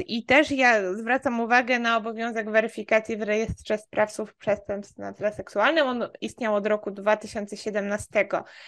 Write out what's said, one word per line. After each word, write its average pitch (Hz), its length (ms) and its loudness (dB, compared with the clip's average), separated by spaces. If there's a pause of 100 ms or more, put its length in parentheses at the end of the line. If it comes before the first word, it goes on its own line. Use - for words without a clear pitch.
I 226 180 -6
też 277 260 4
ja 233 440 4
zwracam 240 460 -2
uwagę 240 380 2
na 233 180 2
obowiązek 226 540 -4
weryfikacji 220 680 0
w 214 60 -6
rejestrze 214 560 -2
sprawców 214 560 -4
przestępstw 202 640 -4
na 202 140 -10
tle 208 200 -4
seksualnym. 262 540 2
On 247 180 -2 (160)
istniał 220 340 -4
od 202 120 0
roku 208 240 -2
dwa 202 260 0
tysiące 214 400 -10
siedemnastego, 202 880 -2 (240)